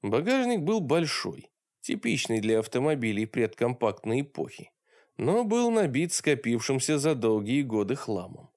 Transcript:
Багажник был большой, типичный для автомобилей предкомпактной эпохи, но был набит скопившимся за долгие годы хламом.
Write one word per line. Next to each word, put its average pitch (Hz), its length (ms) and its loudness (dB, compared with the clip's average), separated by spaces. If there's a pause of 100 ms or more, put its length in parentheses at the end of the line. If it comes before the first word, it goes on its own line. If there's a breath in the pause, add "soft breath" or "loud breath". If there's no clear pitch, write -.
Багажник 220 580 2
был 214 180 2
большой, 143 680 -2 (320)
типичный 113 580 -2
для 110 200 2
автомобилей 117 640 0
предкомпактной 113 960 0
эпохи, - 480 -8 (480 soft breath)
но 185 260 2
был 233 280 2
набит 170 420 0
скопившимся 135 880 0
за 151 160 2
долгие 110 480 2
годы 107 320 0
хламом. 95 600 -8